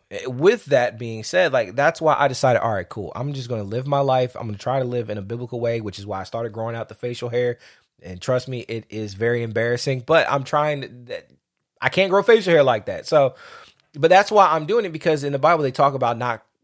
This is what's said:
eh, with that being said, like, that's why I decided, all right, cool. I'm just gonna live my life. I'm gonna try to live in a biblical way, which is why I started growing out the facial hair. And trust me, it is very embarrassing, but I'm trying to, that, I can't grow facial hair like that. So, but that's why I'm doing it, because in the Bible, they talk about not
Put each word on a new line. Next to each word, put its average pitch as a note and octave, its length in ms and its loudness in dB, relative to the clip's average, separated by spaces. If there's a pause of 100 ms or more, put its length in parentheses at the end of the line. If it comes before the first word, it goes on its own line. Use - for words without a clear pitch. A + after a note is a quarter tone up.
eh, F#2 160 -10
with D3 400 2
that B2 320 2
being A2+ 240 -8
said, F3 300 0
like, A2+ 240 0
that's D3 240 0
why D#3 180 4
I C#3+ 100 4
decided, B2+ 340 2
all A2+ 100 0
right, F#2+ 160 -4
cool. - 260 -10
I'm C#3 200 -6
just B2+ 160 -10
gonna A2 140 -6
live A2+ 220 -6
my C#3 140 2
life. B2+ 340 2
I'm B2 120 -10
gonna G#2+ 100 -8
try B2+ 220 -4
to C3 80 -2
live A#2+ 240 -4
in G#2+ 80 -8
a G2+ 40 -8
biblical A#2 380 -10
way, A#2 220 -2
which G2+ 160 -10
is G2+ 80 -14
why G2 140 -8
I F#2+ 40 -10
started A#2 280 -8
growing A2+ 220 -6
out A2+ 140 -10
the - 60 -20
facial A#2+ 340 -8
hair. A#2+ 300 -2 (440)
And F2+ 200 -14
trust B2+ 260 -2
me, B2+ 120 -8
it A2+ 280 -10
is G#2+ 240 -8
very A#2 300 -2
embarrassing, A#2 640 -2
but D#3+ 240 4
I'm C3+ 140 -2
trying D3 360 -2
to, C3 80 -12 (200)
that, A2 200 -14 (540)
I C3 80 0
can't F#3+ 180 2
grow F#3+ 140 4
facial G#3 320 6
hair D3+ 80 8
like A#2+ 240 2
that. F2+ 200 -8
So, C#3 280 4 (580)
but D3 160 2
that's F#3+ 240 6
why G3+ 140 8
I'm D#3 180 2
doing G#3 220 -2
it, F3 60 -10
because D#3 320 0
in C#3+ 100 -2
the C#3 40 -2
Bible, D#3 240 2
they C3+ 80 0
talk C#3+ 220 2
about B2 240 -2
not A#2 260 -4 (220)